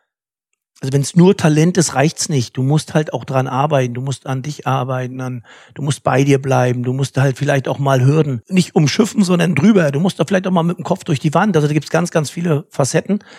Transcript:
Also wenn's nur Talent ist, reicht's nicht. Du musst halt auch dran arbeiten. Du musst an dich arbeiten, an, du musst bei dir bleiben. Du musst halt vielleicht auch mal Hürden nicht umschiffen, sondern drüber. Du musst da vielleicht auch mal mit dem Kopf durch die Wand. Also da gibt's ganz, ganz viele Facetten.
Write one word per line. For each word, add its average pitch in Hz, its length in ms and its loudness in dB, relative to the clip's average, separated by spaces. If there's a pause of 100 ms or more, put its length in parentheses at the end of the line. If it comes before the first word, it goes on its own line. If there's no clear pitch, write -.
(800)
Also 135 100 -6
wenn's 139 240 -2
nur 185 220 6
Talent 160 400 2
ist, 165 160 0
reicht's 143 340 -2
nicht. 135 300 -4
Du 131 60 -2
musst 147 300 -2
halt 156 200 -2
auch 117 100 -6
dran 131 240 -2
arbeiten. 131 460 0
Du 123 80 -8
musst 135 240 -8
an 131 160 -6
dich 147 260 -10
arbeiten, 127 540 -4
an, 127 240 -8 (300)
du 151 80 -10
musst 151 200 -4
bei 139 220 2
dir 139 160 2
bleiben. 127 420 0
Du 127 80 -2
musst 135 260 -4
halt 131 200 0
vielleicht 139 320 -2
auch 139 100 -4
mal 135 240 2
Hürden 143 460 2
nicht 185 260 0
umschiffen, 190 480 2
sondern 175 320 2
drüber. 175 360 4
Du 139 100 -2
musst 185 180 -2
da 156 80 2
vielleicht 190 200 0
auch 185 40 0
mal 170 120 2
mit 170 160 -2
dem - 40 -10
Kopf - 220 -4
durch 151 140 0
die 151 160 -2
Wand. 190 200 2
Also 147 120 4
da 147 60 0
gibt's 147 180 -2
ganz, 170 200 0
ganz 151 200 -2
viele 170 380 -2
Facetten. 160 540 -2 (160)